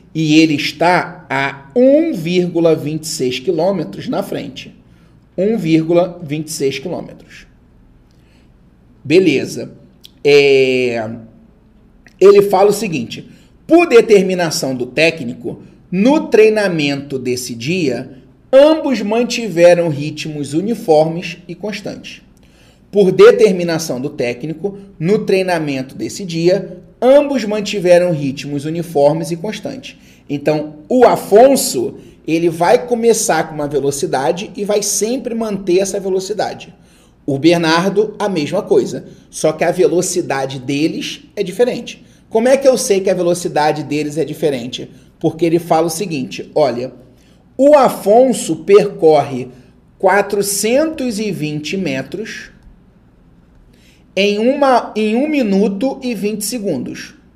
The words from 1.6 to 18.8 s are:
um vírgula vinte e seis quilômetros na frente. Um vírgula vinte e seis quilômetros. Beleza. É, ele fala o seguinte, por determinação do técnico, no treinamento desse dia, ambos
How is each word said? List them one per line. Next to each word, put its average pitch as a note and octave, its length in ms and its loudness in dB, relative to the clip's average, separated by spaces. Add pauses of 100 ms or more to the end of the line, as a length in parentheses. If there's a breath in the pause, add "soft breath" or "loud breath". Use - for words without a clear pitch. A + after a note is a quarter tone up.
um C#4 380 4
vírgula E3+ 640 0
vinte D3 280 -6
e - 40 -10
seis B2+ 320 -4
quilômetros F3 680 -4
na C4 160 -4
frente. - 560 -12 (580 soft breath)
Um G#3+ 200 0
vírgula E3+ 680 0
vinte D3+ 260 -8
e - 40 -10
seis C3+ 260 -4
quilômetros. - 680 -14 (1600 soft breath)
Beleza. B2+ 720 0 (520)
É, C3 840 2 (1080)
ele G3 220 8
fala G3+ 280 2
o - 20 2
seguinte, D#3 560 -8 (380 loud breath)
por E4+ 220 4
determinação F#3 840 4
do A#2+ 140 -6
técnico, C3 760 -4 (280 loud breath)
no C4+ 380 2
treinamento E3+ 880 2
desse B2 380 -6
dia, C3 640 -4 (340 loud breath)
ambos C#4+ 500 4